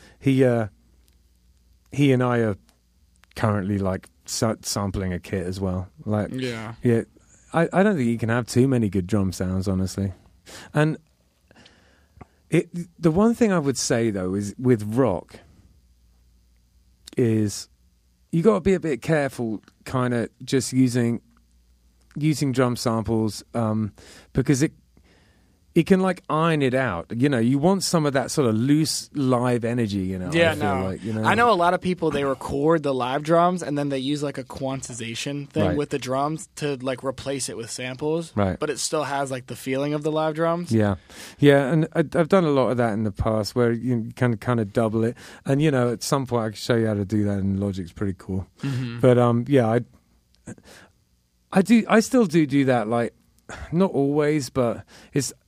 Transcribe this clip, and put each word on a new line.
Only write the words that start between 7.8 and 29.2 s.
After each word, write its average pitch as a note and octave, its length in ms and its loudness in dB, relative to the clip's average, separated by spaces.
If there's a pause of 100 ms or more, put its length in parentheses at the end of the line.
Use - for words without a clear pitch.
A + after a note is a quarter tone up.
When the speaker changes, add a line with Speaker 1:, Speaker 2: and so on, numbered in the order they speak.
Speaker 1:
don't G#3 140 2
think B2 120 0
you A#2 100 -2
can A2 100 -2
have A#2 180 0
too B2+ 220 4
many A#2+ 200 2
good F#2 180 -2
drum F#2+ 260 0
sounds, F#2 360 -4
honestly. F#2+ 440 -2 (600)
And D#3 260 0 (1500)
it, D#3 180 2 (320)
the E3 100 4
one G#3+ 240 4
thing A3 180 2
I F3+ 60 2
would C#3 200 -2
say, A#2 320 0
though, F#2+ 240 -2
is G2+ 240 -4
with B2 240 4
rock G#2+ 580 -2 (1800)
is A2 520 0 (640)
you E3 100 0
gotta G#3 180 4
be F#3+ 140 2
a E3+ 60 0
bit C#3+ 220 -4
careful B2+ 600 -2 (220)
kinda B2 440 -2 (160)
just C3 280 -2
using, B2 480 2 (960)
using D3 360 0
drum B2 240 2
samples, A2 680 -2 (100)
um, A2 380 -2 (400)
because C3+ 300 0
it D#3+ 100 0 (1040)
it E3 120 4
can, F#3 140 4
like, F#3 300 -2
iron D#3 320 2
it B2 120 2
out. G#2+ 400 -2
You B2+ 140 2
know, C3+ 100 2
you B2 200 4
want F3+ 240 2
some D#3 240 0
of C#3 60 0
that C3 180 -2
sort C#3 180 0
of G#2+ 60 2
loose C#3+ 580 0
live B2 520 0